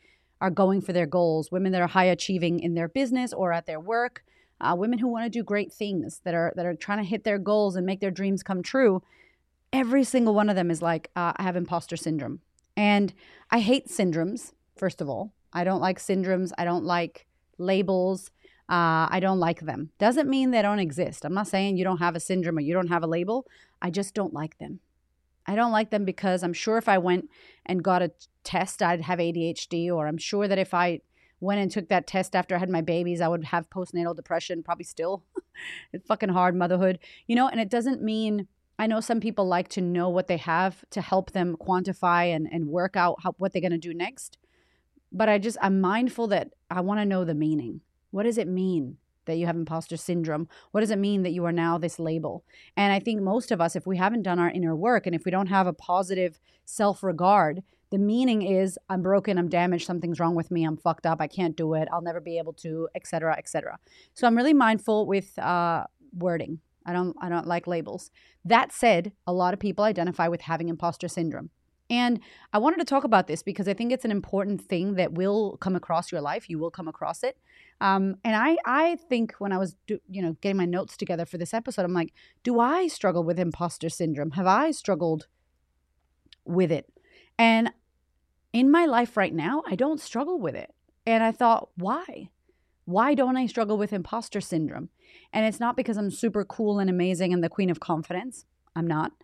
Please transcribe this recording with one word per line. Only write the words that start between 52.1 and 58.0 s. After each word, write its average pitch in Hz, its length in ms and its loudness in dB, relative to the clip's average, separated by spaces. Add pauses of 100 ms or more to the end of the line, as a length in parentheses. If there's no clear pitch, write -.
And 202 160 4
I 196 80 2
think 214 220 -2
most 208 300 0
of 180 100 2
us, 165 140 2
if 165 100 -6
we 185 120 -2
haven't 202 260 2
done 175 160 0
our 170 100 4
inner 165 260 0
work 208 300 2
and 175 80 -2
if 165 120 -4
we 185 40 -4
don't 190 160 0
have 190 220 2
a 170 60 0
positive 180 640 -2 (260)
self-regard, 185 960 2 (300)
the 196 80 0
meaning 220 420 4